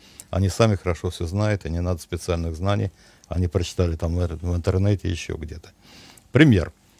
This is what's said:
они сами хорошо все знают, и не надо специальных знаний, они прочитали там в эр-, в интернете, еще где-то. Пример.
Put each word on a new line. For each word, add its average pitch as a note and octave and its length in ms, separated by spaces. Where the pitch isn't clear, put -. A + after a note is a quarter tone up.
они F#2+ 200
сами A2 260
хорошо F2+ 340
все E2+ 160
знают, G2+ 400
и D#2 40
не E2+ 120
надо F2 200
специальных E2+ 540
знаний, G2+ 360
они F2+ 200
прочитали E2+ 480
там E2 200
в F2 40
эр-, E2+ 220
в F2 140
интернете, F#2+ 540
еще E2 280
где-то. D2+ 320
Пример. B2 400